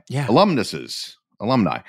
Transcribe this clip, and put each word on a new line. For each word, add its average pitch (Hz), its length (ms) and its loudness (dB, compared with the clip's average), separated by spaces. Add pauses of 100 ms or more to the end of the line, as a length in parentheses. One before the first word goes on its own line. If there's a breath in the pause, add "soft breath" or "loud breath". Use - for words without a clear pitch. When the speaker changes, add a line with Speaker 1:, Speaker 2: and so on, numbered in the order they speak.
Speaker 1:
Yeah. 135 200 -4
Speaker 2:
alumnuses, 123 880 0 (240)
alumni. 101 480 0